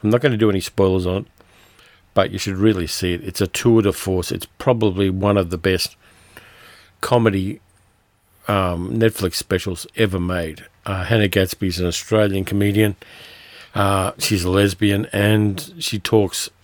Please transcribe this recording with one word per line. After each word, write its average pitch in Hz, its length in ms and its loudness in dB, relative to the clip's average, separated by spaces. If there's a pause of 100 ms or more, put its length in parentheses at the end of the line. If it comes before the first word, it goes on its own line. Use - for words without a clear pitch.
I'm 107 80 2
not 120 100 2
gonna 131 160 2
do 107 140 4
any 95 100 -2
spoilers 92 460 0
on 92 160 -4
it, - 20 -12 (880)
but 95 160 2
you 95 80 -8
should 95 200 -6
really 98 280 2
see 90 280 -4
it. 85 100 -6
It's 95 180 -6
a 98 60 0
tour 113 340 2
de 98 100 2
force. 92 400 -4
It's - 140 -8 (140)
probably 101 500 0
one 98 280 2
of 90 120 0
the 90 80 -6
best 92 380 -2 (1040)
comedy, 107 580 0 (880)
um, 92 500 -2
Netflix 107 380 0
specials - 600 -4
ever 95 240 0
made. 87 460 -4 (200)
Uh, 95 200 -4
Hannah 107 220 2
Gadsby 95 400 0
is 87 120 -4
an 90 80 0
Australian 98 580 0
comedian. 101 500 2 (800)
Uh, 98 420 0
she's 95 260 0
a 90 60 0
lesbian, 101 600 2
and 104 680 0
she 110 200 -6
talks - 500 0 (140)